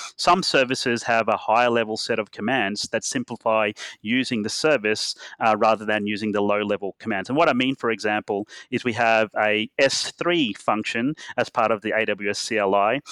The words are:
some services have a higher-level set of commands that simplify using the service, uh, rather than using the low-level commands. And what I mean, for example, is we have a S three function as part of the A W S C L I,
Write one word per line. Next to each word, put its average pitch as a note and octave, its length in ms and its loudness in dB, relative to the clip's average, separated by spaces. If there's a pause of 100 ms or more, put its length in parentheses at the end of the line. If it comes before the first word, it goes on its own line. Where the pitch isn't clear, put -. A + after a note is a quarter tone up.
(160)
some G2+ 280 2
services B2 600 0
have A2+ 240 2
a G#2+ 80 2
higher-level A2+ 640 2
set A2+ 220 -4
of G#2 120 -6
commands G#2 580 -2
that - 140 -10
simplify A2 680 -2 (300)
using A#2+ 420 -2
the A2 60 -2
service, A2 640 0 (260)
uh, A2+ 160 4
rather A2 260 2
than G#2+ 240 -2
using G#2+ 240 -4
the G2+ 100 0
low-level G2+ 580 -2
commands. G2 300 -6
And B2+ 80 -2
what D#3+ 120 4
I C3+ 40 4
mean, B2+ 220 0
for A#2 160 -2
example, G#2+ 560 -2 (240)
is A#2+ 140 -2
we A#2+ 80 -2
have A2+ 440 4
a G#2+ 400 0
S - 340 0
three E3 420 0
function A#2 640 -2 (200)
as A#2+ 140 -2
part A2 220 2
of G#2 100 -2
the G#2+ 100 -2
A A2 140 2
W G2+ 240 -2
S G2+ 100 -4
C - 180 -2
L G2+ 180 2
I, A2 260 2 (100)